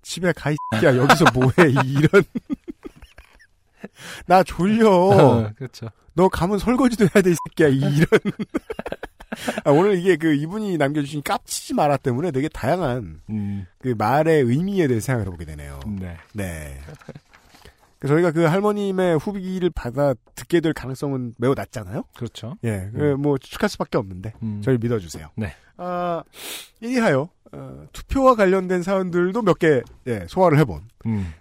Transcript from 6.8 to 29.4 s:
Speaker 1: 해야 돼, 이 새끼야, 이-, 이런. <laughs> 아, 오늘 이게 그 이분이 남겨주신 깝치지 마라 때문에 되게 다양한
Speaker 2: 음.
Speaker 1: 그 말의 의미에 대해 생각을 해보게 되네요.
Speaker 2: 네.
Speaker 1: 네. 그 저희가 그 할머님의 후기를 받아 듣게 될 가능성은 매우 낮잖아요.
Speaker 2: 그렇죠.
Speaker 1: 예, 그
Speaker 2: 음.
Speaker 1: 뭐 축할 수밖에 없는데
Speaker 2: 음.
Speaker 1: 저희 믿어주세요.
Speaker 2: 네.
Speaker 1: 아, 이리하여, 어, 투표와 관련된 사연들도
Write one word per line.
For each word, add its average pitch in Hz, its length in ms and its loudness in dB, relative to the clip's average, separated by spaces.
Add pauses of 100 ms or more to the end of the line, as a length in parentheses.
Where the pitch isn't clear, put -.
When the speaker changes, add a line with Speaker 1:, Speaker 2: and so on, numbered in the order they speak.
Speaker 1:
해야 202 80 6
돼, 180 80 4
이 170 40 4 (140)
새끼야, 160 200 4
이-, 135 100 4
이런. 143 280 2 (1300)
<laughs> - 320 -8
아, 151 60 2
오늘 185 280 4
이게 180 180 2
그 156 180 2
이분이 180 420 -4
남겨주신 147 460 -2
깝치지 - 500 -8
마라 151 240 2
때문에 139 360 -2
되게 131 180 -2
다양한 123 800 -4
Speaker 2:
음. 101 360 -6 (120)
Speaker 1:
그 127 180 -4
말의 147 460 2
의미에 165 460 0
대해 117 120 0
생각을 113 280 -2
해보게 85 180 -12
되네요. 71 400 -14
Speaker 2:
네. 92 320 -10 (160)
Speaker 1:
네. 80 440 -10 (1200)
그 143 100 -6
저희가 165 240 2
그 165 120 0
할머님의 190 720 0
후기를 185 520 -4
받아 135 420 -2 (220)
듣게 - 260 0
될 156 140 -2
가능성은 131 640 -8
매우 127 160 2
낮잖아요. 110 480 -10 (140)
Speaker 2:
그렇죠. - 480 -12
Speaker 1:
예, 101 280 -4
그 143 200 0
Speaker 2:
음. 135 100 -2
Speaker 1:
뭐 143 160 0
축할 - 320 -4
수밖에 - 260 -6
없는데 98 460 -6
Speaker 2:
음. 107 200 -8
Speaker 1:
저희 127 160 0
믿어주세요. 90 580 -6
Speaker 2:
네. 107 180 -8 (240)
Speaker 1:
아, 175 440 -6 (580)
이리하여, 220 480 0 (240)
어, 135 400 -16
투표와 262 420 2
관련된 185 480 2
사연들도 185 600 0